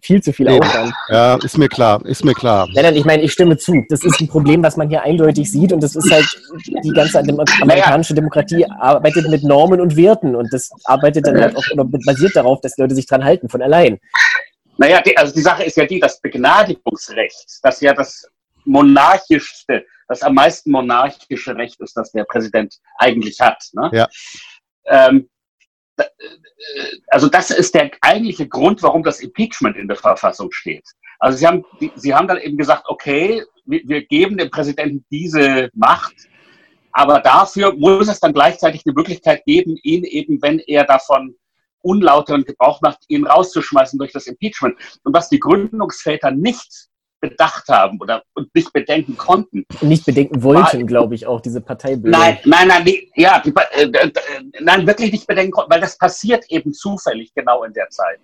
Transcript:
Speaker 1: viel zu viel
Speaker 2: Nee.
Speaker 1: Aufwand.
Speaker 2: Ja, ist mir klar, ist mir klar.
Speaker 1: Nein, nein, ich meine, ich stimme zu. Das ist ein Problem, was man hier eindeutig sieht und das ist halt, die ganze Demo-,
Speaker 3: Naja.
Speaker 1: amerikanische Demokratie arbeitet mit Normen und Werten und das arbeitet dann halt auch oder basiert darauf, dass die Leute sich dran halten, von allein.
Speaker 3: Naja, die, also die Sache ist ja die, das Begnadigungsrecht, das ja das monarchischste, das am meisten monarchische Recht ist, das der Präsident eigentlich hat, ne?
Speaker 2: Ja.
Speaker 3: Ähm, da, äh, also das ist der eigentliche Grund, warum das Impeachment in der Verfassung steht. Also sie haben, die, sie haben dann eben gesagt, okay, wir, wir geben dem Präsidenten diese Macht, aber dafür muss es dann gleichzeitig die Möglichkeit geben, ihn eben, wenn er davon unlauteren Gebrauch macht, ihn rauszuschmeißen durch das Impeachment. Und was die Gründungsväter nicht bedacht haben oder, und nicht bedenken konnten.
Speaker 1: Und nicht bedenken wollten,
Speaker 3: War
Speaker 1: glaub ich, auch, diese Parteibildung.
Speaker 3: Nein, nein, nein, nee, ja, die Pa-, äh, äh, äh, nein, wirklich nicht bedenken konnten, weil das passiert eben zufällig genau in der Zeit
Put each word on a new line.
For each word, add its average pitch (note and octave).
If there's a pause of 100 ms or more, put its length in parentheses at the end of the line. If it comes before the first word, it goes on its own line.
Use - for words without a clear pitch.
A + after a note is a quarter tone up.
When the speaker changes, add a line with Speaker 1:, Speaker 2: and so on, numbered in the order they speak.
Speaker 1:
viel F#3+
zu C#3+
viel C3+
Speaker 2:
Nee. C3
Speaker 1:
Aufwand. A#2 (160)
Speaker 2:
Ja, A#2
ist -
mir D3
klar, A2
ist -
mir C#3
klar. G#2
Speaker 1:
Nein, C#3
nein, E3
ich D3
meine, D#3
ich D#3
stimme E3+
zu. D#3+
Das D3
ist E3
ein D#3
Problem, D3+
was D#3+
man D3+
hier D#3
eindeutig D3+
sieht F3+
und D#3+
das D3
ist D#3
halt, D#3 (580)
die D#3
ganze D#3
Demo-, C#3+
Speaker 3:
Naja. -
Speaker 1:
amerikanische D#3+
Demokratie D#3
arbeitet D3+
mit D3+
Normen D3+
und E3+
Werten E3+
und A#2
das C3 (140)
arbeitet D3
dann C#3
halt A2+
auch -
oder C#3+
basiert C#3
darauf, C3+
dass -
die C3+
Leute C3
sich C3
dran C3
halten, D3+
von B2
allein. C#3 (760)
Speaker 3:
Naja, E3
die, G3
also D3
die D#3+
Sache E3+
ist E3
ja D3+
die, F3+
das C#3
Begnadigungsrecht, B2+
das C3
ja C#3+
das - (360)
monarchischste, C#3+ (240)
das B2+
am C#3
meisten D3+
monarchische B2+
Recht A#2
ist, -
das A2+
der G#2+
Präsident A2 (240)
eigentlich A#2+
hat, A#2+ (100)
ne? C#3+
Speaker 2:
Ja. A2+ (800)
Speaker 3:
Ähm, C3+ (680)
da, -
äh, - (1000)
also C#3
das F3+
ist -
der C#3+
eigentliche F3+
Grund, D#3
warum D#3
das -
Impeachment -
in G2+
der G2
Verfassung F#2+
steht. - (360)
Also C3
sie D3+
haben, F3 (160)
die, -
sie C#3
haben E3+
dann F3+
eben D3
gesagt, D3
okay, D#3+ (220)
wir, C#4+
wir D3
geben F#3+
dem D#3+
Präsidenten C#3+
diese D3
Macht, B2 (760)
aber C#3+
dafür G3
muss F#3+
es G3+
dann D#3+
gleichzeitig D#3
die D#3
Möglichkeit D#3+
geben, F3
ihn F3
eben, D3+
wenn D3
er D3
davon C3 (500)
unlauteren D3
Gebrauch C#3+
macht, D3
ihn D3
rauszuschmeißen C#3+
durch C#3
das -
Impeachment. E3 (280)
Und -
was E3+
die C#3+
Gründungsväter F3+
nicht F#3 (320)
bedacht -
haben G2+
oder, A2+ (100)
und -
nicht E3
bedenken D3+
konnten. F3+ (160)
Speaker 1:
Und D3
nicht D#3+
bedenken C#3
wollten, C#3+
Speaker 3:
War A#2+
Speaker 1:
glaub A#2
ich, A2
auch, A#2
diese A#2+
Parteibildung. B2+
Speaker 3:
Nein, E3
nein, E3+
nein, F3
nee, F#3+
ja, F3+
die -
Pa-, -
äh, C#3+
äh, C#3+
äh, D3 (500)
nein, E3+
wirklich G#3
nicht -
bedenken F#3+
konnten, -
weil E3+
das F#3
passiert G#3
eben D3+
zufällig C#3
genau B2
in A2
der G#2
Zeit E2+